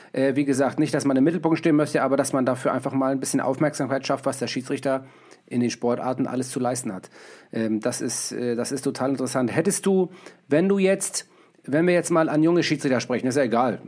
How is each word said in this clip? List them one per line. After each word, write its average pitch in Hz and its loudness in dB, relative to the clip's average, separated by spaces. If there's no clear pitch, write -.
Äh, 135 2
wie 143 2
gesagt, 135 0
nicht, 151 0
dass 143 0
man 135 2
im 135 6
Mittelpunkt 160 2
stehen 160 2
möchte, 151 2
aber 135 2
dass 135 0
man 131 0
dafür 127 0
einfach 131 -4
mal 131 0
ein 135 -2
bisschen - -2
Aufmerksamkeit 135 -2
schafft, 135 -2
was 131 -4
der 120 -4
Schiedsrichter 131 -4
in 123 0
den 117 0
Sportarten 123 -2
alles 123 -4
zu - -6
leisten 123 -4
hat. - -14
Ähm, 110 -2
das 120 -4
ist, - -6
äh, 120 -4
das 120 -4
ist 139 -6
total 131 -2
interessant. 127 -2
Hättest 185 0
du, 190 2
wenn 175 4
du 202 2
jetzt, 196 0
wenn 156 2
wir 175 6
jetzt 170 0
mal 160 4
an 151 4
junge 170 4
Schiedsrichter 135 0
sprechen, 120 -4
ist 131 0
ja 147 4
egal, 117 0